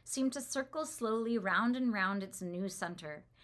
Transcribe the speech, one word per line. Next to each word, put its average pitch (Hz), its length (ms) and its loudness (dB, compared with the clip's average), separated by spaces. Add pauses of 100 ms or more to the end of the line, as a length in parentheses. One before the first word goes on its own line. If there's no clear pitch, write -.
seemed 262 300 0
to 277 60 -6
circle 277 460 -2
slowly 233 500 0
round 202 380 4
and 254 180 2
round 196 300 2
its 190 180 -8
new 180 280 -2
center. 170 560 -6 (200)